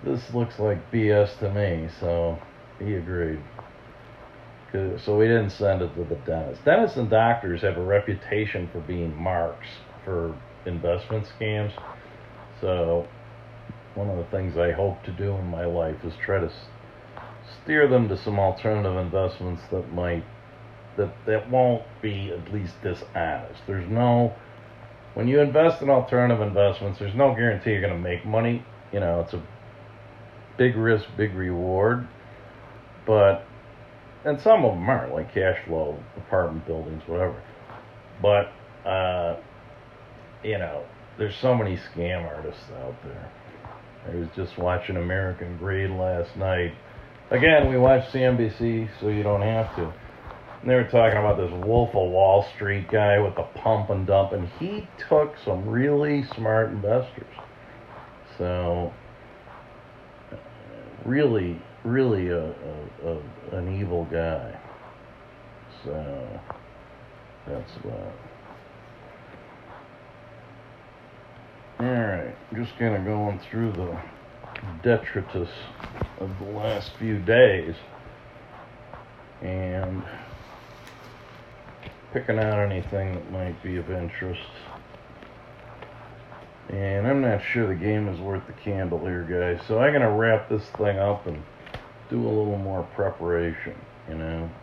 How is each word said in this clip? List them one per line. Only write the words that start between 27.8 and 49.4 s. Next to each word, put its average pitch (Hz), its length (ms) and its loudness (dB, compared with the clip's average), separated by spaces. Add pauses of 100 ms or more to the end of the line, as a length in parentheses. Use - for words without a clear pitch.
gonna 95 160 -2
make 87 280 -4
money. 117 380 0 (280)
You 101 80 -2
know, 87 220 0
it's 80 120 -6
a 85 80 -6 (1160)
big 123 180 6
risk, 113 300 2 (120)
big 104 160 0
reward. 92 720 0 (1000)
But, 98 400 6 (800)
and 147 160 0
some 208 260 8
of 107 80 4
them 90 160 -2
are, 120 240 0
like - 200 -6
cash 92 320 2
flow, 78 320 -2 (200)
apartment 85 480 -2
buildings, 78 420 -8
whatever. 87 340 -2 (800)
But, 101 300 4 (360)
uh, 90 500 0 (1040)
you 107 140 -2
know, 76 260 -6 (340)
there's 104 180 -4
so 127 200 4
many 101 220 0
scam 85 580 -6
artists 73 280 -10 (200)
out 64 200 -10
there. 62 280 -14 (760)
I 85 80 -8
was 85 200 -4
just 92 220 -8
watching 90 400 0
American 90 600 -4
Greed 95 320 -2
last 92 460 -2
night. 92 380 0 (580)
Again, 139 380 6
we 127 80 2
watch 127 340 6
C 131 120 2
N 127 140 6
B 113 200 2
C, 113 300 0 (120)
so 101 100 0
you 104 140 0
don't 101 180 2